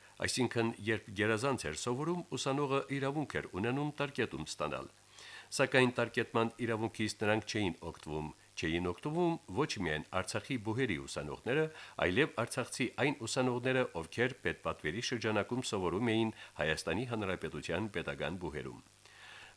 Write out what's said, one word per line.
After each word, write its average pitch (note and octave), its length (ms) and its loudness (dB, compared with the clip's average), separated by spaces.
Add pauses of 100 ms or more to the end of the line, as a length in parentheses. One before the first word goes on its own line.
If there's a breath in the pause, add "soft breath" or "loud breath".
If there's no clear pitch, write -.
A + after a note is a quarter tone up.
(300 loud breath)
այսինքն A#2 480 2
երբ G#2+ 400 -2
գերազանց A2+ 480 2
էր D#2 160 -4
սովորում, D#3 480 -2
ուսանողը C#3 500 0 (200)
իրավունք C#3 400 0
էր - 180 -8
ունենում C3+ 400 0
տարկետում A#2 480 0
ստանալ։ C#2 480 -4 (560 loud breath)
Սակայն B2+ 400 6
տարկետման A#2 600 2 (120)
իրավունքից A2 560 0
նրանք G#2+ 320 4
չէին G2+ 220 2 (180)
օգտվում, D#2 360 -4 (280 loud breath)
չէին F2 320 0
օգտվում E3 460 0 (260)
ոչ D3+ 120 2 (120)
միայն D2+ 220 0 (100)
Արցախի G#2 480 -2
բուհերի A2 400 0
ուսանողները, D2+ 640 -2 (400 loud breath)
այլև A2 340 4
արցախցի A#2+ 460 -2 (180)
այն C#3+ 140 2 (100)
ուսանողները, B2+ 560 2 (160)
ովքեր A2 360 0 (100)
պետպատվերի D#2+ 640 -2
շրջանակում A2 580 0
սովորում G2 460 2
էին A2 180 4 (300 loud breath)
Հայաստանի D#2+ 500 0
Հանրապետության F2+ 840 -2
պետական D2 420 -4
բուհերում։ C#2 460 -8 (720 loud breath)